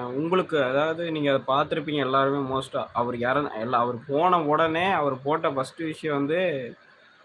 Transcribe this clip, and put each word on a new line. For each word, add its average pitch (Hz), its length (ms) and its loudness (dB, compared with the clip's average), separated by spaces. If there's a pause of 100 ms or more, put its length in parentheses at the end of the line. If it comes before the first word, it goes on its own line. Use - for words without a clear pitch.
உங்களுக்கு, 156 580 0
அதாவது, 160 460 0
நீங்க 147 240 2
அதை 135 120 0
பார்த்திருப்பீங்க 151 500 0
எல்லாருமே 135 580 2
மோஸ்டா. 131 380 -4
அவர் 120 220 -2
இறந்த-, 131 460 0
எல்லா-, 120 200 2
அவர் 120 160 0 (100)
போன 170 360 4
உடனே 160 480 2
அவர் 143 320 0
போட்ட 160 280 0
ஃபர்ஸ்ட் 135 320 -4
விஷயம் 156 340 -4
வந்து, 143 560 -2 (520)